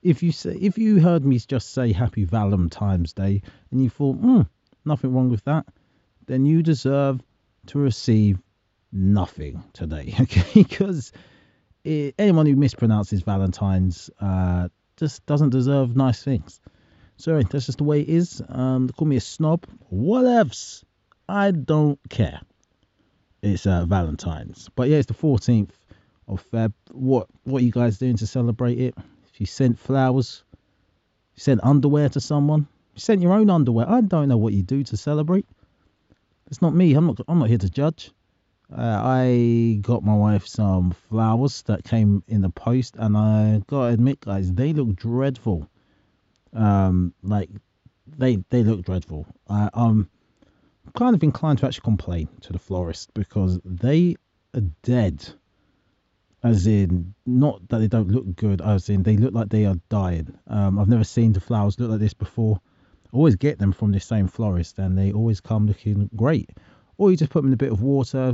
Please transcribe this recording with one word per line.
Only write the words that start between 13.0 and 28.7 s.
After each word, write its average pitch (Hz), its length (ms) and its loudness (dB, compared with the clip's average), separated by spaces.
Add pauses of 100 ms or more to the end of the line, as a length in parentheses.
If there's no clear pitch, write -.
Valentine's, 95 880 -2 (100)
uh, 90 480 -2 (300)
just - 260 -6
doesn't 147 240 2
deserve 131 480 0
nice 131 260 0
things. - 380 -6 (560)
Sorry, 160 260 0
that's 139 220 -2
just - 140 -6
the 151 60 0
way 147 180 2
it - 80 -6
is. 170 400 -2
Um, 127 400 -2
call 156 180 -2
me 139 80 2
a 117 60 0
snob. - 420 -2 (260)
Whatevs. 214 960 0 (420)
I 202 260 0
don't 151 460 0 (120)
care. - 320 -2 (1000)
It's, 101 220 -2
uh, 87 220 2
Valentine's. 85 880 -4
But 127 140 0
yeah, 151 80 4
it's 143 80 0
the 113 80 -8
fourteenth 120 600 0 (540)
of - 220 -8
Feb. 113 240 -2 (180)
What, 131 360 -2 (160)
what 131 180 -2
are - 20 4
you 120 80 2
guys 120 240 0
doing 127 220 -2
to 110 80 -4
celebrate 120 520 -2